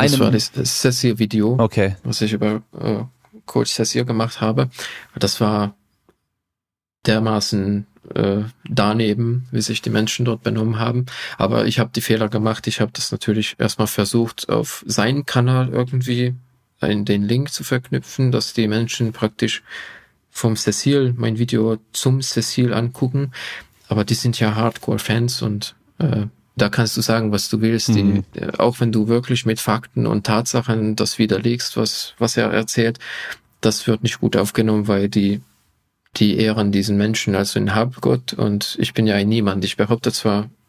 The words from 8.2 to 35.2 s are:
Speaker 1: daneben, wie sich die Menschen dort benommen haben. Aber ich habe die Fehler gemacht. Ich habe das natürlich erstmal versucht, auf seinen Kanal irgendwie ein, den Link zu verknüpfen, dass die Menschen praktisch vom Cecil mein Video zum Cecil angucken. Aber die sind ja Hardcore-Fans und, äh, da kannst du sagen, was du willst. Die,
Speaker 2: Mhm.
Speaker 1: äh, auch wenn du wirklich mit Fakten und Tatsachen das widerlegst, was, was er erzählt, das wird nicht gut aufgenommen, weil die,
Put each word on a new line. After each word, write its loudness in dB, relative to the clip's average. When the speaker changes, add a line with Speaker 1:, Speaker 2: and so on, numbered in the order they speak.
Speaker 1:
daneben, 0
wie -2
sich -4
die -4
Menschen 0
dort -2
benommen 0
haben. 0
Aber 2
ich 0
habe 2
die 0
Fehler 0
gemacht. -2
Ich -4
habe 0
das -6
natürlich -2
erstmal 0
versucht, -2
auf -2
seinen 0
Kanal 2
irgendwie 0
ein, 0
den 2
Link 0
zu -8
verknüpfen, -2
dass -2
die 0
Menschen 0
praktisch -2
vom 0
Cecil 2
mein -2
Video 0
zum 2
Cecil 0
angucken. -2
Aber 2
die 0
sind 0
ja 2
Hardcore-Fans -2
und, -4
äh, 0
da 2
kannst 0
du -2
sagen, 0
was -2
du 0
willst. 2
Die, 4
Speaker 2:
Mhm. 4
Speaker 1:
äh, -6
auch 2
wenn 2
du 2
wirklich 0
mit 0
Fakten -2
und 0
Tatsachen 0
das -2
widerlegst, 0
was, -4
was 0
er 2
erzählt, 0
das 0
wird 2
nicht -2
gut 2
aufgenommen, 2
weil 2
die, 2